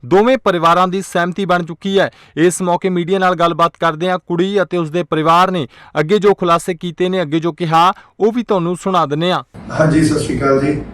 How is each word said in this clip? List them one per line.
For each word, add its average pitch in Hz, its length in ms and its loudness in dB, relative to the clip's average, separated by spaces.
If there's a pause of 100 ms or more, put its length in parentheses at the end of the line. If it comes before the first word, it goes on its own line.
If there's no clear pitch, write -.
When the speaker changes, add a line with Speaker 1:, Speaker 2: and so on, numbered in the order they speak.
Speaker 1:
ਦੋਵੇਂ 208 400 4
ਪਰਿਵਾਰਾਂ 175 440 2
ਦੀ 185 140 -4
ਸਹਿਮਤੀ 180 420 -4
ਬਣ 175 180 0
ਚੁੱਕੀ 196 360 -4
ਹੈ। 156 120 2 (260)
ਇਸ 170 260 2
ਮੌਕੇ 180 260 -2
ਮੀਡੀਆ 180 300 -2
ਨਾਲ 185 160 2
ਗੱਲਬਾਤ 170 460 0
ਕਰਦਿਆਂ 170 380 -2
ਕੁੜੀ 185 440 -2
ਅਤੇ 175 140 -4
ਉਸਦੇ 170 260 -4
ਪਰਿਵਾਰ 165 480 2
ਨੇ 170 160 -4 (340)
ਅੱਗੇ 165 180 2
ਜੋ 196 160 4
ਖੁਲਾਸੇ 175 400 0
ਕੀਤੇ 175 340 -4
ਨੇ, 185 140 -2
ਅੱਗੇ 156 180 -2
ਜੋ 165 120 -2
ਕਿਹਾ, 170 400 2 (280)
ਉਹ 220 120 2
ਵੀ 233 100 -4
ਤੁਹਾਨੂੰ 180 340 -2
ਸੁਣਾ 180 300 -2
ਦਿੰਦੇ 160 260 -2
ਹਾਂ। 143 100 -2 (380)
Speaker 2:
ਹਾਂਜੀ, 156 240 4
ਸਤਿ 151 160 0
ਸ਼੍ਰੀ - 180 -4
ਅਕਾਲ 135 220 0
ਜੀ। 151 220 -2 (120)